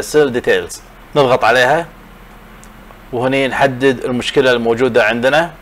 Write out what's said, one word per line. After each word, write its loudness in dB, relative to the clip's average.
سيل 0
details، -2
نضغط 2
عليها 2
وهني 0
نحدد 0
المشكلة 0
الموجودة 0
عندنا، 0